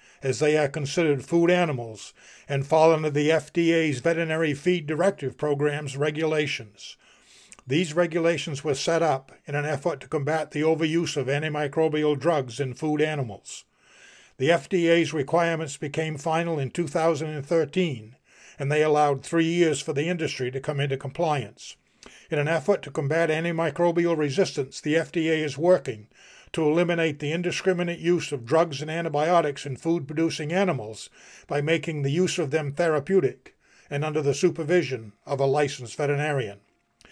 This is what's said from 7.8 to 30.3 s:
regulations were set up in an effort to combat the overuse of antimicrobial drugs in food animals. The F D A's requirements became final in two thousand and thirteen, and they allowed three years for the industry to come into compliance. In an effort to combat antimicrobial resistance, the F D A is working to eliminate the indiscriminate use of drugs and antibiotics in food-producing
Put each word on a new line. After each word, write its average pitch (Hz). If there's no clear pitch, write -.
regulations 165
were 143
set 165
up 147
in 147
an 147
effort 147
to -
combat 151
the 147
overuse 160
of 131
antimicrobial 151
drugs 131
in 131
food 151
animals. 143
The 135
F 165
D 170
A's 170
requirements 160
became 156
final 165
in 135
two 170
thousand 160
and 151
thirteen, 147
and 139
they 151
allowed 147
three 165
years 165
for 160
the 147
industry 156
to 135
come 143
into 139
compliance. 139
In 156
an 143
effort 165
to 139
combat 156
antimicrobial 170
resistance, 147
the 147
F 160
D 160
A 156
is 139
working 139
to 160
eliminate 165
the 147
indiscriminate 175
use 170
of 123
drugs 160
and 156
antibiotics 160
in 135
food-producing 160